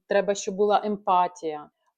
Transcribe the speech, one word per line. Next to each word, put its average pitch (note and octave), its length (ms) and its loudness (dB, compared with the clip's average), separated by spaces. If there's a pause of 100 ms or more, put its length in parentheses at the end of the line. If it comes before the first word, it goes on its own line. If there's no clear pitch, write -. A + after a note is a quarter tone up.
треба, G3 280 2
щоб G3 200 -8
була G#3 280 2
емпатія. F3+ 840 -2 (280)